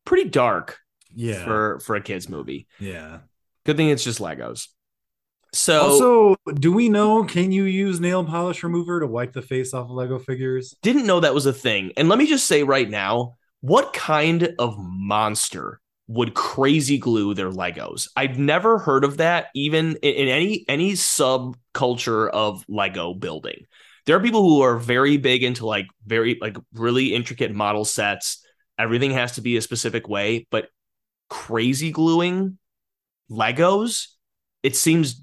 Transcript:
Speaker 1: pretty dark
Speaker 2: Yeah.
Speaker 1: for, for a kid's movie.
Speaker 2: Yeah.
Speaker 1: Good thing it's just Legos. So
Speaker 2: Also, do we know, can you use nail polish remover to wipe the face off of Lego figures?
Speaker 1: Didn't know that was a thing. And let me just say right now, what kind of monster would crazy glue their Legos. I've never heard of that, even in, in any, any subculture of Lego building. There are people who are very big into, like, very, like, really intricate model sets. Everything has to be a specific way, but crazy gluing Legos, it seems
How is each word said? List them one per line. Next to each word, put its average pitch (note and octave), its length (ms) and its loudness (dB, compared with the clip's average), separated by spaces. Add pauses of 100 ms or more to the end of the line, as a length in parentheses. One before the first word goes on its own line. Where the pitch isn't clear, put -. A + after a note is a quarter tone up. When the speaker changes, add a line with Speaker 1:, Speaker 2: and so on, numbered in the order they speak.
Speaker 1:
pretty F#4 260 2
dark A2+ 480 0 (360)
Speaker 2:
Yeah. A2 300 -6
Speaker 1:
for, G#2+ 360 -2
for G#2+ 160 -6
a G2+ 40 -4
kid's F#2+ 280 -10
movie. C#2+ 400 -12 (100)
Speaker 2:
Yeah. E2+ 400 -14 (460)
Speaker 1:
Good D3+ 120 0
thing D#3 140 2
it's C3+ 140 0
just A#2 160 -6
Legos. B1 480 -10 (840)
So D#3 280 2
Speaker 2:
Also, G#3 560 6 (180)
do D3+ 180 2
we A3+ 160 4
know, G#3+ 360 4
can F3 260 0
you G3 140 2
use F#3+ 340 -2
nail F3+ 260 0
polish E3+ 380 -4
remover E3+ 380 -2
to D3 60 -2
wipe A#2+ 260 -4
the B2 100 -10
face C3 320 -4
off B2 120 -8
of B2 40 -16
Lego B2+ 280 -6
figures? C3 640 -6
Speaker 1:
Didn't B3 240 2
know F3+ 140 4
that C#3+ 140 4
was C#3 120 2
a C3+ 60 4
thing. G2+ 440 -2
And D#3 120 4
let G#3+ 100 6
me D4+ 80 6
just D4 200 2
say D3 160 4
right C3+ 260 2
now, G#2+ 460 -2 (280)
what F#3 300 2
kind E3 640 0
of A#2+ 200 -2
monster G2 1000 -4 (280)
would A2+ 260 -2
crazy C#3 640 2
glue G#2+ 360 0
their F#2 160 -4
Legos. F2 640 -8
I've C3 240 -2
never F3+ 400 2
heard C#3+ 260 2
of C#3 120 -2
that, E3 380 0
even D3+ 420 0
in, C#3 180 2
in C3+ 140 0
any, E3+ 400 0
any E3 240 0
subculture B2 1400 -2
of G#2 380 -2
Lego F#2 460 -4
building. E2+ 520 -10 (380)
There D#3 120 4
are F#3+ 60 2
people A3 200 2
who D#3 180 8
are A#2+ 180 4
very B2+ 380 2
big B2+ 260 2
into, B2 240 -4
like, G2+ 200 -4 (200)
very, A2+ 340 0
like, G#2+ 160 -8 (180)
really A#2+ 400 0
intricate A#2+ 380 -4
model G#2+ 320 -2
sets. - 600 -4 (340)
Everything A#2+ 320 0
has B2 220 -2
to - 80 -12
be A#2+ 160 0
a A2 60 0
specific A2+ 460 -6
way, G#2 420 -2
but A2+ 180 -4 (600)
crazy C3 640 -2
gluing F3 680 0 (720)
Legos, E3 800 0 (560)
it C#3 140 0
seems D#3+ 460 2